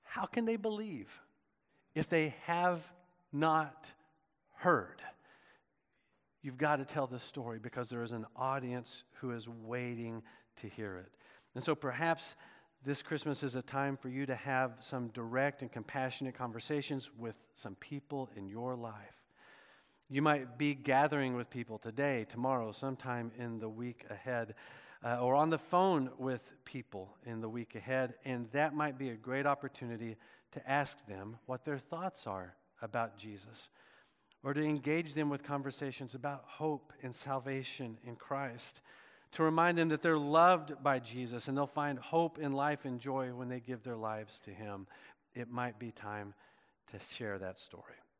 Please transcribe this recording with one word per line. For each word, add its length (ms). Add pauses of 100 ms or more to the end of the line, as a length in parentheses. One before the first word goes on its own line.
How 240
can 180
they 120
believe 520 (840)
if 160
they 240 (100)
have 380 (500)
not 540 (720)
heard? 440 (1400)
You've 160
got 200
to 80
tell 240
this 160
story 340
because 320
there 140
is 80
an 120 (120)
audience 640 (180)
who 120
is 160
waiting 760 (360)
to 100
hear 280
it. 140 (460)
And 80
so 100
perhaps 640 (480)
this 180
Christmas 400
is 140
a 40
time 360
for 120
you 160
to 120
have 420
some 300
direct 540
and 80
compassionate 680
conversations 840
with 160 (220)
some 180
people 640
in 120
your 280
life. 400 (920)
You 140
might 340
be 180
gathering 600
with 160
people 260
today, 540
tomorrow, 400
sometime 680
in 220
the 100
week 400
ahead, 460 (500)
uh, 160
or 140
on 160
the 80
phone 500 (100)
with 220 (240)
people 520 (100)
in 140
the 80
week 260
ahead, 400 (100)
and 280
that 220
might 220
be 140
a 60
great 280
opportunity 720 (360)
to 180
ask 380
them 280 (100)
what 180
their 140
thoughts 500
are 260 (260)
about 380
Jesus, 500 (760)
or 100
to 80
engage 520
them 140
with 140
conversations 720
about 320
hope 460 (100)
and 100
salvation 920
in 100
Christ, 680 (520)
to 100
remind 340
them 120
that 120
they're 160
loved 640
by 200
Jesus 480
and 80
they'll 100
find 320
hope 400
in 140
life 320
and 160
joy 340
when 140
they 100
give 240
their 140
lives 440
to 120
him. 340 (480)
It 160
might 280
be 120
time 440 (580)
to 80 (140)
share 240
that 200
story. 240 (380)